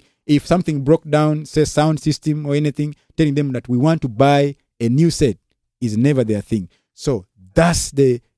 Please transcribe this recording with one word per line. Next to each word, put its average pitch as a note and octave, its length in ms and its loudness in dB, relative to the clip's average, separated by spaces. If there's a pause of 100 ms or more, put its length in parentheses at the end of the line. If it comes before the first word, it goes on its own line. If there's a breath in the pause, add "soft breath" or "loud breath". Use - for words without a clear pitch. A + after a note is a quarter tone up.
(260)
If D3 220 0
something D#3+ 360 -2
broke D#3 260 2
down, D3+ 360 0
say D3+ 200 0
sound D3+ 340 0
system D3+ 460 -4
or C#3+ 100 -2
anything, D3 400 -4 (220)
telling D3+ 180 2
them C#3+ 180 -2
that A#2+ 140 -8
we B2 100 0
want D#3 260 2
to D3 40 -4
buy C#3 480 2 (240)
a A#2 100 0
new D#3 220 4
set B2 260 0 (440)
is G#2+ 160 -2
never C3 260 2
their G#2+ 180 -2
thing. G2 280 -6 (240)
So A2+ 320 -6 (280)
that's E3 380 0
the, C3 300 0 (160)